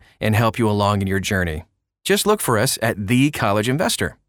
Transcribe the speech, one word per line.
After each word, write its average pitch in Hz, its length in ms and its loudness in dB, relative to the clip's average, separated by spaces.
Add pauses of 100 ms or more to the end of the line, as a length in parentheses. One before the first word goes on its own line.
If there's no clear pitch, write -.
(200)
and 107 160 0
help 113 220 2
you 113 100 2
along 101 360 2
in 95 40 -2
your 98 120 -2
journey. 87 460 -2 (380)
Just 202 220 0
look 208 160 2
for 120 160 2
us 120 240 0
at 104 240 -2
The 127 240 2
College 107 400 -2
Investor. 131 480 -2 (120)